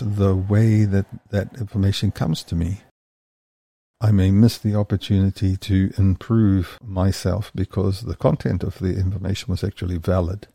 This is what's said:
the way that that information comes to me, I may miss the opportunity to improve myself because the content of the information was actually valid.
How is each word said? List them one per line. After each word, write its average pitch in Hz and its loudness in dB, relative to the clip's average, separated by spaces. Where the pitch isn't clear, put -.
the 101 2
way 107 4
that 98 0
that 98 -4
information 98 0
comes 151 -4
to - -6
me, 85 -2
I 110 2
may 95 4
miss 110 4
the 104 -2
opportunity 95 0
to 95 0
improve 98 2
myself 95 -2
because 95 -2
the 90 -8
content - -2
of - -6
the 92 -4
information 95 -4
was - -4
actually 90 -6
valid. 92 -2